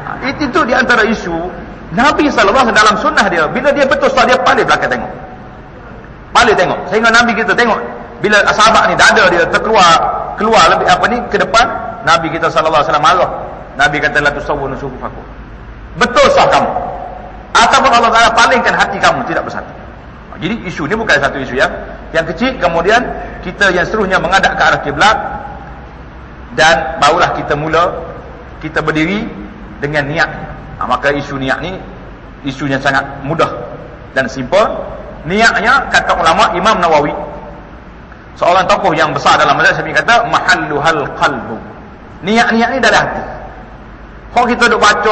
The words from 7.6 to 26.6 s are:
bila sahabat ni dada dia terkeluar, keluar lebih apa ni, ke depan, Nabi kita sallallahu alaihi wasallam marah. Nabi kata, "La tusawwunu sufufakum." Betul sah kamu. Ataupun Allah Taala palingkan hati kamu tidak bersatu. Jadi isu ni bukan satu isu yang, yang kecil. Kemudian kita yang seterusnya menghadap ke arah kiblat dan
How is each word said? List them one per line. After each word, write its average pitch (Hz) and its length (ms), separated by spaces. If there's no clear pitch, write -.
bila 208 160
sahabat 208 400
ni - 20
dada 190 380
dia 170 160
terkeluar, 196 480
keluar 202 320
lebih - 160
apa 180 240
ni, 240 80
ke 202 80
depan, - 240
Nabi 165 240
kita 160 240
sallallahu 156 320
alaihi - 80
wasallam 151 160
marah. 180 220
Nabi 147 240
kata, 147 240
"La 147 80
tusawwunu 139 480
sufufakum." 123 480
Betul 262 400
sah - 80
kamu. - 240
Ataupun 254 320
Allah 233 240
Taala 226 240
palingkan 233 400
hati - 240
kamu 175 240
tidak 151 240
bersatu. 98 240
Jadi 190 160
isu 151 180
ni 190 80
bukan 180 240
satu 135 220
isu 123 160
yang, 160 160
yang 165 80
kecil. 240 380
Kemudian 170 420
kita 185 320
yang 175 80
seterusnya 185 380
menghadap 185 340
ke - 80
arah 156 220
kiblat 175 320
dan 160 460